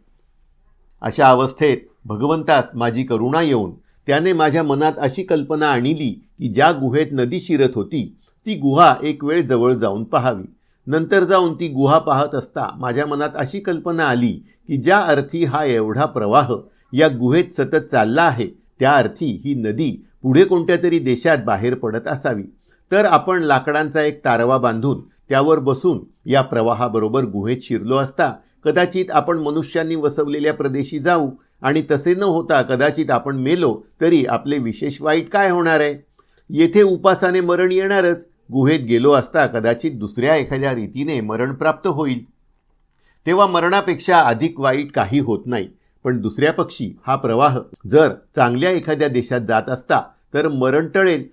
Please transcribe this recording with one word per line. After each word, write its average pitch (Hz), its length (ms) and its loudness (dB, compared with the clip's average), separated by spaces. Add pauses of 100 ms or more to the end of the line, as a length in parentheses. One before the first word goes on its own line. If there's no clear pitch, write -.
(1040)
अशा 131 260 2
अवस्थेत 131 480 4 (280)
भगवंतास 139 720 0
माझी 117 280 -2
करुणा 127 400 0
येऊन 117 280 0 (360)
त्याने 160 260 0
माझ्या 160 300 2
मनात 147 340 0
अशी 143 260 -4
कल्पना 151 460 -2
आणिली 139 420 -2 (280)
की 127 100 -6
ज्या 131 240 2
गुहेत 139 400 0
नदी 131 280 -2
शिरत 135 340 0
होती 110 300 -4 (420)
ती 214 80 -4
गुहा 143 480 4
एक 147 220 -6
वेळ 160 180 0
जवळ 123 300 2
जाऊन 110 320 -2
पाहावी. 120 400 -2 (420)
नंतर 165 380 2
जाऊन 180 300 2
ती 165 140 -6
गुहा 135 300 2
पाहत 147 360 -2
असता 127 340 -6 (100)
माझ्या 131 280 -4
मनात 147 280 -4
अशी 147 260 -6
कल्पना 165 440 -4
आली 120 280 0 (360)
की 139 80 -2
ज्या 165 220 2
अर्थी 165 460 0
हा 147 200 -2
एवढा 113 420 0
प्रवाह 123 460 0 (400)
या 151 160 4
गुहेत 135 440 0
सतत 151 380 -2
चालला 123 320 2
आहे 123 240 0 (340)
त्या 131 120 4
अर्थी 123 520 0
ही 143 100 -2
नदी 117 360 -2 (320)
पुढे 131 220 6
कोणत्या 175 380 0
तरी 170 160 2
देशात 131 480 0
बाहेर 117 280 0
पडत 117 340 -6
असावी. 135 340 -4 (500)
तर 208 120 4
आपण 175 380 2
लाकडांचा 151 600 0
एक 147 220 -4
तारवा 123 340 2
बांधून 117 420 -2 (280)
त्यावर 143 300 2
बसून 135 400 0 (280)
या 135 160 2
प्रवाहाबरोबर 113 840 0
गुहेत 107 380 -4
शिरलो 113 340 -2
असता 139 360 -2 (320)
कदाचित 180 460 0
आपण 170 280 0
मनुष्यांनी 156 560 -4
वसवलेल्या 147 600 -2
प्रदेशी 139 440 -4
जाऊ 156 320 0 (320)
आणि 147 280 0
तसे 151 240 2
न 190 80 -4
होता 165 400 2
कदाचित 139 480 0
आपण 139 260 -2
मेलो 139 380 0 (260)
तरी 160 260 4
आपले 120 320 -2
विशेष 131 420 -6
वाईट 160 300 -2
काय 196 200 2
होणार 165 300 2
आहे? 147 140 0 (560)
येथे 165 320 4
उपासाने 185 580 2
मरण 180 320 2
येणारच. 185 540 0 (260)
गुहेत 135 280 2
गेलो 120 320 2
असता 143 340 2
कदाचित 117 460 -2
दुसऱ्या 120 440 -2
एखाद्या 135 380 -2
रीतीने 123 460 -6
मरण 110 340 -4
प्राप्त 156 320 -2
होईल, 139 360 -2 (1040)
तेव्हा 190 200 4
मरणापेक्षा 180 720 2
अधिक 135 400 0
वाईट 139 320 0
काही 117 260 0
होत 120 280 -2
नाही. 117 220 -4 (360)
पण 127 160 -2
दुसऱ्या 120 320 0
पक्षी - 380 -6 (160)
हा 135 100 -2
प्रवाह 127 420 0 (320)
जर 143 220 6 (240)
चांगल्या 131 340 2
एखाद्या 151 380 -2
देशात 123 320 -2
जात 110 280 -2
असता 127 320 -2 (340)
तर 151 140 0
मरण 135 380 0
टळेल 180 460 0